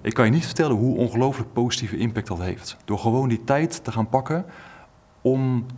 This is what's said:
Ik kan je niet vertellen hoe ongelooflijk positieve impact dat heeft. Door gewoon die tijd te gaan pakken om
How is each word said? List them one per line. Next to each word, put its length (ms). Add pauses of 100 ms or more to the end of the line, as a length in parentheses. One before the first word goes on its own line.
Ik 120
kan 120
je 60
niet 140
vertellen 300
hoe 220
ongelooflijk 560
positieve 440
impact 300
dat 120
heeft. 460
Door 140
gewoon 300
die 140
tijd 400
te 80
gaan 180
pakken 360 (760)
om 440 (120)